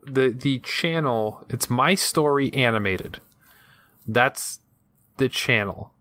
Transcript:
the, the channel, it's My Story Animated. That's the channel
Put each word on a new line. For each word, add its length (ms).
the, 260
the 300
channel, 920
it's 200
My 260
Story 580
Animated. 640
That's 520
the 120
channel 720